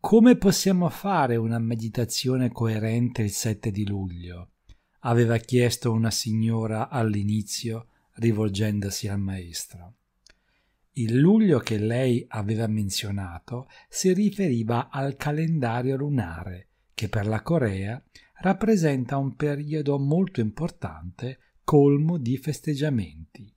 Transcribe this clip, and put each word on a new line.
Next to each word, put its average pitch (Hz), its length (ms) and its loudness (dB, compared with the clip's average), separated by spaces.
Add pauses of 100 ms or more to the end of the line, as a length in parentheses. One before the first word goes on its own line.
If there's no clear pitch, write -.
"Come 233 360 8
possiamo 190 500 2
fare 151 480 0
una 113 240 0
meditazione 117 920 -2
coerente 113 680 0
il 104 100 0
sette 110 380 -4
di 104 160 -2
luglio?", 87 640 -8 (480)
aveva 117 360 2
chiesto 120 560 0
una 113 180 0
signora 110 800 -2
all'inizio, 110 1000 -2 (260)
rivolgendosi 104 960 -2
al 101 100 -4
maestro. 90 760 -10 (1000)
Il 117 240 0
luglio 180 420 6
che 107 180 -2
lei 120 520 0
aveva 110 380 -2
menzionato 101 1000 -6 (220)
si - 240 0
riferiva 131 760 0
al 139 280 -4
calendario 135 800 -2
lunare, 92 720 -4 (240)
che - 160 -6
per 101 180 -2
la 110 140 -2
Corea 113 600 -2 (380)
rappresenta 165 800 0
un 135 180 -4
periodo 147 640 -2
molto 160 400 0
importante, 107 1000 -6 (260)
colmo 147 520 4
di 127 200 -2
festeggiamenti. 123 1200 -6